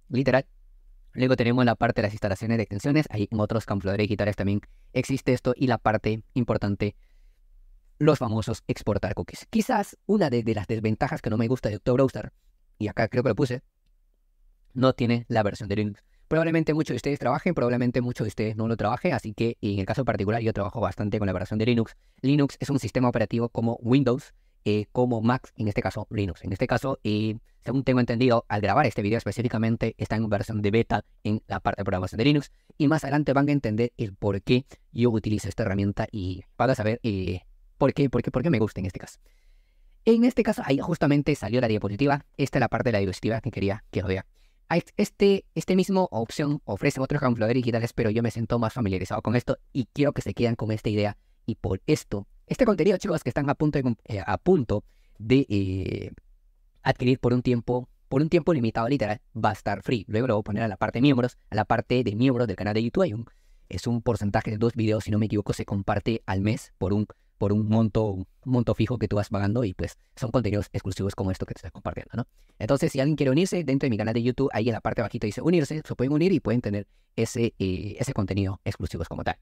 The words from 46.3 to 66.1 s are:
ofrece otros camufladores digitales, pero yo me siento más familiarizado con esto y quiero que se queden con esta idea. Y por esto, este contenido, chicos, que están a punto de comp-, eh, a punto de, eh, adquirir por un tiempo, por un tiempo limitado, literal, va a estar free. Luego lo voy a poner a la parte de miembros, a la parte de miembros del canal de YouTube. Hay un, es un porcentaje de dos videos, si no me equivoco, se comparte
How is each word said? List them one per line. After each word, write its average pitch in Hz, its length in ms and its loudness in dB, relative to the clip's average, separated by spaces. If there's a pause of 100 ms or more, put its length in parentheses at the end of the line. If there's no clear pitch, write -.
ofrece 117 380 -2
otros 147 200 -2
camufladores 120 340 2
digitales, 117 380 0
pero 113 160 0
yo 117 140 0
me 113 80 0
siento 117 280 -2
más 110 140 0
familiarizado 98 480 -2
con 113 140 0
esto 123 220 0 (160)
y 131 180 -2
quiero 143 220 2
que - 80 -4
se 101 120 -6
queden 117 220 0
con 110 160 -4
esta 107 180 -2
idea. 104 280 0 (280)
Y 113 100 -2
por 95 300 -4
esto, 107 420 0 (200)
este - 180 2
contenido, 190 320 4
chicos, 175 260 -2
que 127 60 -6
están 143 200 0
a 127 60 0
punto 151 220 0
de 135 60 0
comp-, 120 220 -2
eh, 101 200 -8
a 98 120 -2
punto 131 480 2 (340)
de, 127 300 4
eh, 95 640 -2 (680)
adquirir 131 380 2
por 120 140 2
un 123 80 2
tiempo, 123 480 0 (180)
por 139 140 2
un 160 80 0
tiempo 170 240 4
limitado, 117 340 0
literal, 110 340 -2 (140)
va 110 140 0
a 101 40 0
estar 101 300 -6
free. 123 240 -2
Luego 110 200 0
lo 110 80 2
voy 107 60 0
a - 20 -6
poner 107 200 -4
a 113 60 0
la 98 80 -8
parte - 200 -2
de 117 40 0
miembros, 123 360 4 (120)
a 104 60 -8
la 107 100 2
parte 123 380 2
de 117 120 -2
miembros 123 320 2
del 92 80 -4
canal 104 180 -2
de 110 100 2
YouTube. 190 200 2
Hay 131 100 0
un, 110 120 -8 (420)
es - 180 -8
un 120 160 0
porcentaje 110 500 0
de 104 60 -2
dos 117 160 2
videos, 107 300 0
si 107 80 -4
no 104 80 2
me 110 60 2
equivoco, 104 260 0
se - 140 -6
comparte 104 600 -2